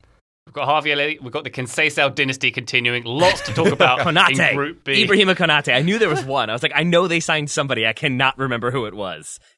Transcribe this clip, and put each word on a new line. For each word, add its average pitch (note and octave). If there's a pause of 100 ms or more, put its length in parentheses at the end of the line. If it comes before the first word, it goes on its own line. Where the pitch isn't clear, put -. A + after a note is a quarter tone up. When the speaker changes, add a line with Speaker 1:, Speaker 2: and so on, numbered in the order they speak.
Speaker 1:
<laughs> -
Speaker 2:
We've C#3
got C#3+
Harvey D3
Elliott. D3
We've B2
got D3
the C3+
Conceição C#3+
dynasty C3
continuing. A#2+
Lots D#3
to -
talk -
about -
Speaker 3:
<laughs> -
Konate. E3+
Speaker 2:
in A2+
Group C#3+
B. C#3
Speaker 3:
Ibrahima F#3+
Konate. D3+
I B2+
knew F#3+
there G#3+
was D3+
one. C3
I G#2+
was A#2+
like, D#3
"I D3
know F3
they E3
signed D3+
somebody. C3+
I A2+
cannot C3
remember B2
who B2+
it G2
was." F2 (180)